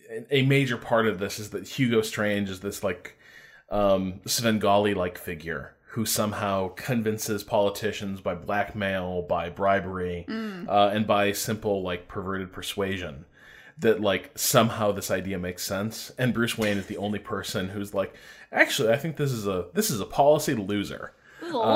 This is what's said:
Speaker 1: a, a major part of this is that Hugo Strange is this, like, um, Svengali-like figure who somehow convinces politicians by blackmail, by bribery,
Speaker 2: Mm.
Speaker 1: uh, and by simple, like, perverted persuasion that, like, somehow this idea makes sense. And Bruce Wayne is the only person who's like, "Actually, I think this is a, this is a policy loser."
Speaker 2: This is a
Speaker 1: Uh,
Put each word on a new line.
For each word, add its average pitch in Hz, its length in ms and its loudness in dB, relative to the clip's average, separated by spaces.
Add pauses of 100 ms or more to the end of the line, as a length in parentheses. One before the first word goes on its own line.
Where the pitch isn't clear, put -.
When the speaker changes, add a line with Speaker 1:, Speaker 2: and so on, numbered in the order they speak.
Speaker 1:
a, 113 160 -10 (140)
a - 60 4
major 135 320 2
part 113 300 2
of 98 120 0
this 98 180 -4
is 104 140 -10
that 98 160 -8
Hugo 117 340 2
Strange 104 480 0
is 92 120 -8
this, 101 220 -6
like, - 340 -4 (540)
um, 95 540 2
Svengali-like 101 920 2
figure 80 560 -8 (140)
who 110 140 -4
somehow 101 680 0
convinces 107 760 -2
politicians 101 760 0
by 95 140 -4
blackmail, 95 880 -2
by 85 260 -2
bribery, 92 800 0
Speaker 2:
Mm. 214 400 -8
Speaker 1:
uh, 101 240 6
and 107 140 2
by 101 280 4
simple, 104 500 -2
like, 90 240 -6
perverted 95 440 -6
persuasion 90 760 -4 (520)
that, 110 240 4
like, 95 340 0
somehow 113 560 2
this 95 200 -4
idea 95 260 -2
makes 87 260 -6
sense. 101 540 -6
And 127 160 0
Bruce 117 240 0
Wayne 104 220 0
is 92 80 -8
the 98 100 -8
only 101 220 -4
person 98 500 -4
who's 101 240 -8
like, 98 220 -2 (360)
"Actually, 147 400 4
I 117 60 6
think 156 200 -4
this 143 140 0
is 110 140 -4
a, 92 300 -2
this 214 160 2
is 117 80 0
a 92 60 -4
policy 147 500 4
loser." 101 580 -4 (280)
Speaker 2:
This 165 80 -10
is - 40 -6
a - 60 0
Speaker 1:
Uh, - 20 2 (140)